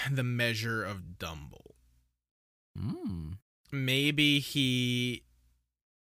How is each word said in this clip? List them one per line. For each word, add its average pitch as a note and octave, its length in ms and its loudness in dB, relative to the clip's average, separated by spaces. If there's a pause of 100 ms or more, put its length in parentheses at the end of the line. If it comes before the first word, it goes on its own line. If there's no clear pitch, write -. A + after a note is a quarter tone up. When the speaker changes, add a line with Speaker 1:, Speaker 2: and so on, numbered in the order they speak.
(100)
Speaker 1:
the C3+ 140 0
measure A#2 600 0
of F2+ 340 -8
Dumble. D2 580 -12 (1000)
Speaker 2:
Mm. F#2+ 640 -6 (320)
Speaker 1:
Maybe C#3+ 720 4
he, B2 840 2 (840)